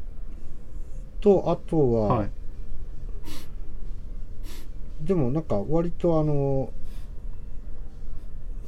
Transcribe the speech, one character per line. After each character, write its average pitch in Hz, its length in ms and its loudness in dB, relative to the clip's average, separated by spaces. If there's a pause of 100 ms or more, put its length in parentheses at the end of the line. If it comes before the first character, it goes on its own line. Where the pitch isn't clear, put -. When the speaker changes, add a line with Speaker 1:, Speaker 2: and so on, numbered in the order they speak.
(1200)
Speaker 1:
と、 196 300 4
あ - 60 2 (120)
と 143 240 4
は、 110 260 2
Speaker 2:
は 107 80 0
い。 - 40 -2 (2750)
Speaker 1:
で 165 140 2
も 131 180 4
な 160 80 0
ん - 20 -2
か 104 260 0
割 170 220 4
と 165 300 4
あ 151 40 4
の、 139 480 2 (2000)